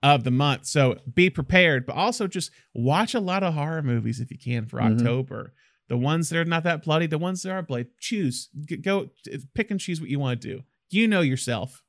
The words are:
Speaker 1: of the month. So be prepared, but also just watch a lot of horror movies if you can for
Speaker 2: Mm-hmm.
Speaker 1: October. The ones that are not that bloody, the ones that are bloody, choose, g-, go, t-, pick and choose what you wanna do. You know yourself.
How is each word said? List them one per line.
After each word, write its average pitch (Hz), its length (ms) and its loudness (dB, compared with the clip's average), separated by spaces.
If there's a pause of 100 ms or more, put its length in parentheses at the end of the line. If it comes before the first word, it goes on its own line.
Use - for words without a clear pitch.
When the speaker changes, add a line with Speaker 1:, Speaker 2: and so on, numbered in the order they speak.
Speaker 1:
of 143 220 6
the 127 60 0
month. 135 360 2
So 135 320 4 (160)
be 180 160 6
prepared, 156 560 2
but 131 100 -6
also 214 300 0
just 185 240 -6 (240)
watch 143 400 2
a 240 60 0
lot 190 220 0
of 175 120 0
horror 156 260 -2
movies 117 400 -2
if 120 100 -8
you 139 60 -14
can 120 300 -4
for 117 140 -6
Speaker 2:
Mm-hmm. 113 180 4
Speaker 1:
October. 120 560 -2 (340)
The 120 80 -2
ones 156 320 0
that 165 100 -2
are 165 60 2
not 160 180 -2
that 165 220 -2
bloody, 160 240 2
the 156 100 -2
ones 180 240 -4
that 190 80 -8
are 185 120 -4
bloody, 123 240 -4 (120)
choose, 170 500 -4 (160)
g-, 165 120 -8
go, 196 320 -2 (160)
t-, - 160 -10 (140)
pick 214 180 -2
and 196 80 -2
choose 165 200 -6
what 160 80 -10
you 143 120 -2
wanna 127 160 0
do. 127 260 -10 (280)
You 220 180 4
know 202 120 4
yourself. 127 680 -2